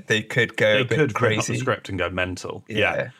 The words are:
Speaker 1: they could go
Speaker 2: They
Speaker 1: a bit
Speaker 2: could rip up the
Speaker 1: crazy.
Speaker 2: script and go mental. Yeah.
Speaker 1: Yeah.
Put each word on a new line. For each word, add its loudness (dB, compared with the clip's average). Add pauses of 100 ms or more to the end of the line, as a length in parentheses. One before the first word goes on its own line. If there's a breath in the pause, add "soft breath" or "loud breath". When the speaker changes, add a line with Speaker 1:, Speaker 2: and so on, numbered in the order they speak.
Speaker 1:
they 2
could 0
go 4
Speaker 2:
They 4
Speaker 1:
a 0
bit -2
Speaker 2:
could 0
rip 4
up -2
the -4
Speaker 1:
crazy. -2
Speaker 2:
script -2
and -4
go 0
mental. -6
Yeah. -6 (180)
Speaker 1:
Yeah. -4 (100 soft breath)